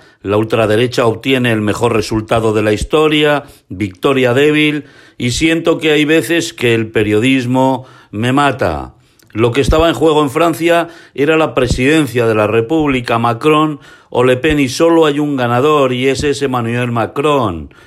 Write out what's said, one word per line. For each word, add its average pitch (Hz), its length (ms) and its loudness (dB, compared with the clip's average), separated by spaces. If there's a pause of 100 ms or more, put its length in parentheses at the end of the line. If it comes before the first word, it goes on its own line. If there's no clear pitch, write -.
(240)
la 101 140 0
ultraderecha 113 680 0
obtiene 123 460 0
el 110 100 -2
mejor 107 320 -2
resultado 110 580 -2
de 110 120 0
la 107 100 2
historia, 151 680 0 (260)
victoria 120 640 -2
débil, 151 520 0 (340)
y 120 140 -4
siento 160 440 0
que 156 140 0
hay 151 120 2
veces 160 480 0
que 120 220 0
el 113 160 -2
periodismo 123 960 0 (240)
me 117 240 -2
mata. 98 640 -2 (380)
Lo 117 180 2
que 139 100 0
estaba 156 260 2
en 165 60 2
juego 151 300 2
en 139 80 -2
Francia 165 560 0 (260)
era 156 240 0
la 156 160 0
presidencia 127 720 0
de 113 80 2
la 107 140 0
República, 120 720 0
Macron 147 600 0 (300)
o 123 140 0
Le 131 140 4
Pen, 151 220 0
y 139 80 0
solo 165 380 2
hay 147 140 0
un 147 180 -2
ganador, 127 560 2
y 127 140 -2
ese 139 240 0
es 139 100 -4
Emmanuel 120 500 -4
Macron. 117 800 -2 (160)